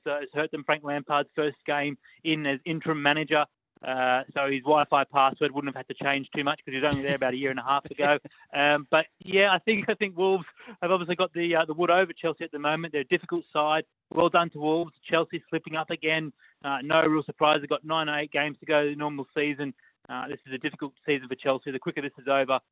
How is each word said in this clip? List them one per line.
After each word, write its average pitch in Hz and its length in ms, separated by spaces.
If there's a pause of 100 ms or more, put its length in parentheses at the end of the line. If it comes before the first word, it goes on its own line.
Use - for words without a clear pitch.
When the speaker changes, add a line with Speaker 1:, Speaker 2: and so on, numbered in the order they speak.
Speaker 1:
uh, 147 160
has 135 120
hurt 151 180
them. 147 120
Frank 151 220
Lampard's 143 500
first 151 300
game 143 320 (260)
in 156 220
as 139 180
interim 160 400
manager, 147 420 (380)
uh, 127 400 (100)
so 139 160
his 135 120
Wi-Fi 147 440
password 139 460
wouldn't 139 240
have 135 100
had 139 120
to - 40
change 139 320
too 147 120
much 151 180
'cause 135 100
he 131 60
was 143 140
only 139 120
there 139 120
about 131 160
a 127 40
year 135 140
and 131 80
a 120 40
half 139 280
ago. 143 320
Speaker 2:
<laughs> - 60 (240)
Speaker 1:
Um, 147 380
but 160 140 (140)
yeah, 190 340
I 180 60
think, 220 300
I 214 40
think 196 240
Wolves 190 280 (360)
have 175 100
obviously 175 240
got 180 160
the, 170 240
uh, 160 80
the 156 100
wood 170 160
over 175 220
Chelsea 165 320
at 160 80
the 147 80
moment. 156 320
They're 147 120
a - 20
difficult 175 480
side. 151 320 (280)
Well 170 140
done 170 220
to 151 100
Wolves. 156 320 (180)
Chelsea 165 400
slipping 156 280
up 156 120
again. 160 440 (280)
Uh, 139 220
no 156 240
real 156 160
surprise. 151 380
They've 143 80
got 151 160
nine 156 240
or 147 100
eight 151 140
games 147 260
to 147 60
go 151 160
in 147 80
the 147 80
normal 147 360
season. 147 400 (360)
Uh, 127 180
this 139 180
is 131 80
a 131 40
difficult 143 340 (180)
season 131 200
for 131 60
Chelsea. 135 360
The 131 80
quicker 156 220
this 139 160
is 127 100
over, 135 320 (120)